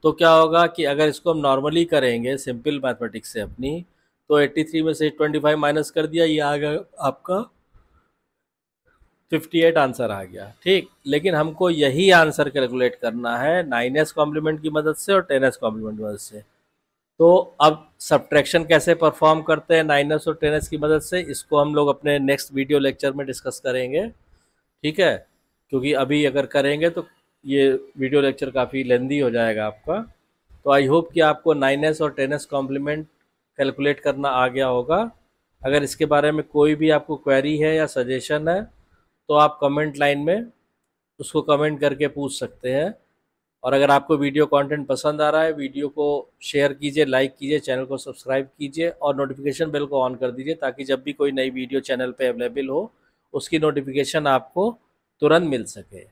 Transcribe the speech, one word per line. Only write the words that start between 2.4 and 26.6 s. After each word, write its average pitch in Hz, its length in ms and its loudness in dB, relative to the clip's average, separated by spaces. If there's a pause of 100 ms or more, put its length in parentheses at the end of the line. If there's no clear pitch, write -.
मैथमेटिक्स 113 480 -6
से 113 80 -8
अपनी, 131 440 -8 (460)
तो 147 80 4
एटी 147 260 0
थ्री 160 180 -4
में 160 120 0
से 156 160 -2
ट्वेंटी 151 280 -2
फ़ाइव 151 200 2
माइनस 147 320 0
कर 156 160 -2
दिया, 160 180 2
ये 156 160 0
आ 147 160 -2
गया 147 220 -4 (220)
आपका 165 400 -4 (1900)
फिफ्टी 160 280 -2
एट 165 180 4
आंसर 127 320 0
आ 98 140 -8
गया, 95 220 -16 (180)
ठीक। 180 240 0 (180)
लेकिन 151 280 0
हमको 156 360 0
यही 151 420 2
आंसर 156 380 4
कैलकुलेट 127 460 0
करना 117 420 -4
है 160 300 0
नाइन 123 280 -2
एस 151 160 0
कॉम्प्लीमेंट 151 500 -2
की 156 80 -4
मदद 151 260 0
से - 160 -4
और 190 120 4
टेन 135 200 0
एस 127 120 2
कॉम्प्लीमेंट 110 420 -6
की 107 60 -8
मदद 104 140 -8
से। 107 220 -18 (800)
तो 180 400 6
अब 156 260 4 (140)
सब्ट्रैक्शन 151 680 0
कैसे 160 300 4
परफॉर्म 156 480 2
करते 160 320 2
हैं 160 80 4
नाइन 147 280 2
एस 151 160 -2
और 156 120 -4
टेन 151 140 0
एस 151 140 -4
की 156 100 -6
मदद 151 240 2
से, 180 200 -4
इसको 147 380 -2
हम 147 140 0
लोग 147 140 2
अपने 143 320 0
नेक्स्ट 135 340 -2
वीडियो 135 260 0
लेक्चर 139 320 -2
में 139 140 -8
डिस्कस 131 340 -10
करेंगे, 131 480 -4 (760)
ठीक 156 160 -2
है, 151 160 2 (560)
क्योंकि 135 220 0
अभी 139 320 0
अगर 135 220 0
करेंगे 147 420 0